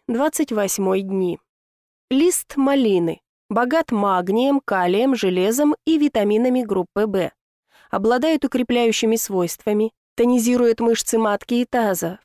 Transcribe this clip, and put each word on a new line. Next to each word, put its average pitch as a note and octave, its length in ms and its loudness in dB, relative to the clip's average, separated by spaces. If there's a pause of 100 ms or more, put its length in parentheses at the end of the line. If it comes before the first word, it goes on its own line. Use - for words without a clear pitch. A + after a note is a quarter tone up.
двадцать C#4+ 420 -2
восьмой G3 520 -2
дни. F#3+ 360 -2 (720)
Лист E4 460 0
малины. A#3 640 2 (300)
Богат B3 420 0
магнием, G3+ 720 0
калием, G3 500 0
железом G#3+ 680 0
и D#4+ 140 0
витаминами B3 640 2
группы G3+ 420 -4
В. F#3+ 260 -4 (600)
Обладает B3 560 0
укрепляющими A#3 680 0
свойствами, G#3 760 -2 (240)
тонизирует A#3+ 640 2
мышцы A#3 380 0
матки G#3+ 340 -2
и A#3+ 140 0
таза, F#3+ 580 -4